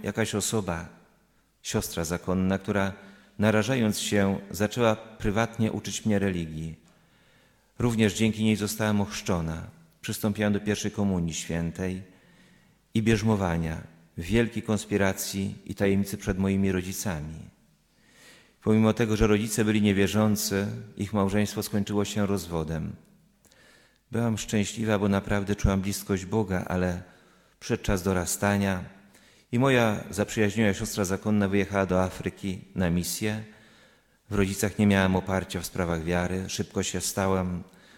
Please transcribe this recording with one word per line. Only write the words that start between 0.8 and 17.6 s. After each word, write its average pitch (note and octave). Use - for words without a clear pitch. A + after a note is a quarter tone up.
siostra -
zakonna, F#2
która, G2
narażając G#2+
się, G2
zaczęła G#2+
prywatnie A2
uczyć -
mnie G#2
religii. D#2+
Również A2+
dzięki A2
niej A2
zostałam G#2
ochrzczona. E2+
Przystąpiłam G#2
do G2+
pierwszej G#2
komunii F#2
świętej F2
i A2+
bierzmowania G2
w F2+
wielkiej A2
konspiracji G2
i -
tajemnicy G2
przed F#2+
moimi G2
rodzicami. F2+